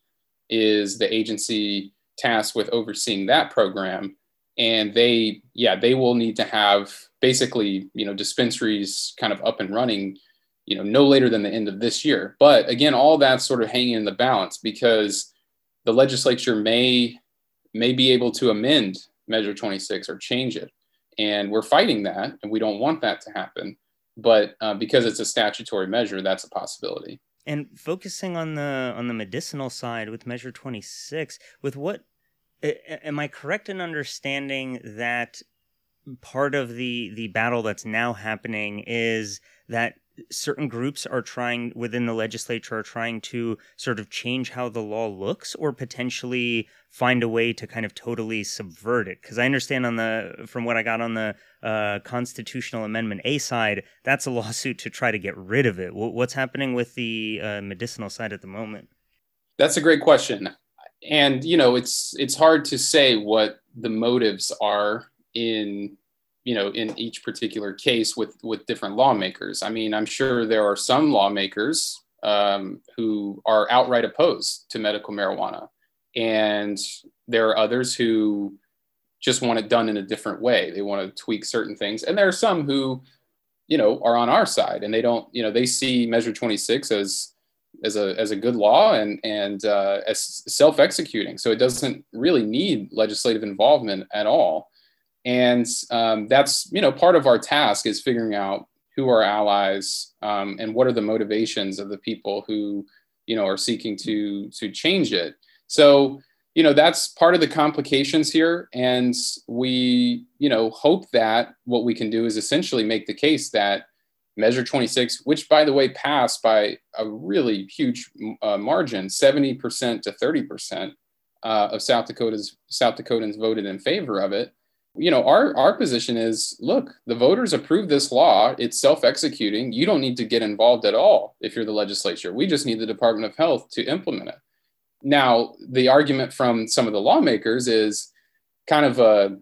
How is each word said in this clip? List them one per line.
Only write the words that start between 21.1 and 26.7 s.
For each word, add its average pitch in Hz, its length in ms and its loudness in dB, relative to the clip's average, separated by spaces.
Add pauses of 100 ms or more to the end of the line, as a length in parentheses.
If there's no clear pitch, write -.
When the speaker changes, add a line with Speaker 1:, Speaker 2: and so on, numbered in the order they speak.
Speaker 1:
And 104 340 -2
we're 110 100 0
fighting 143 420 2
that, 98 380 -6
and 104 100 -10
we 110 80 -2
don't 107 200 -2
want 156 220 -2
that 107 200 -4
to 110 100 -20
happen. 98 460 -10 (400)
But, 110 440 4
uh, 107 120 -4
because 117 320 0
it's 107 140 -2
a 110 60 -6
statutory 104 640 -2
measure, 101 340 -2
that's 95 220 -2
a - 60 -20
possibility. - 720 -10 (240)